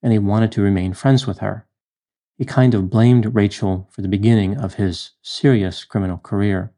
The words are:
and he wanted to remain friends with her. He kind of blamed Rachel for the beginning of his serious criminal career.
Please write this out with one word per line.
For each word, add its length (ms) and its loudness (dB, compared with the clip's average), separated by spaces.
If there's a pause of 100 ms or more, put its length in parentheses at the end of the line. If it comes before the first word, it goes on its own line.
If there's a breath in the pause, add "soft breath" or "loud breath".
and 100 0
he 60 2
wanted 320 0
to 120 -2
remain 320 0
friends 340 2
with 100 -8
her. 260 -8 (720)
He 80 -6
kind 300 2
of 160 -2
blamed 460 4
Rachel 560 -2
for 100 -14
the 60 -6
beginning 500 0
of 160 -8
his 380 -6 (100)
serious 640 -2
criminal 340 -4
career. 600 -4